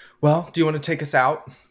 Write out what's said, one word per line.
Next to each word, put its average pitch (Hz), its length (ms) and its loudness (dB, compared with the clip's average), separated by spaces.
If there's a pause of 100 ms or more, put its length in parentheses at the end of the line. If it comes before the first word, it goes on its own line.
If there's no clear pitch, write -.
(200)
Well, 160 320 2
do 165 80 -2
you 160 60 4
wanna 156 140 0
take 156 220 -4
us 147 140 -4
out? 135 340 0 (220)